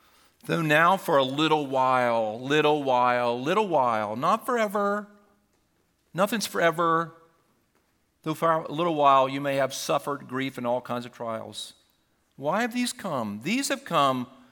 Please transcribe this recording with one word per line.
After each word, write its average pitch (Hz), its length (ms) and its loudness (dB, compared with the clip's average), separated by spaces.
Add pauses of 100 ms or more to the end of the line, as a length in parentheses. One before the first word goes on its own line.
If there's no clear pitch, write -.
(460)
though 165 160 -2
now 160 340 4
for 143 220 2
a 135 40 6
little 147 440 0
while, 123 760 0
little 151 420 2
while, 123 560 2
little 185 300 0
while, 117 480 0
not 185 300 -2
forever, 208 640 -2 (1040)
nothing's 208 320 -2
forever, 165 680 2 (1120)
though 156 100 -4
for 165 180 0
a 160 220 -2
little 165 220 0
while 135 340 6
you 139 100 -6
may 139 180 -2
have 131 180 0
suffered 143 520 -4
grief 131 300 -6
and 123 100 -6
all 123 140 0
kinds 120 240 -8
of 123 80 -18
trials." 110 600 -10 (600)
Why 165 260 -2
have 240 100 -4
these 247 220 -4
come? 113 480 -6
These 240 260 -2
have 269 160 -6
come 135 420 2 (260)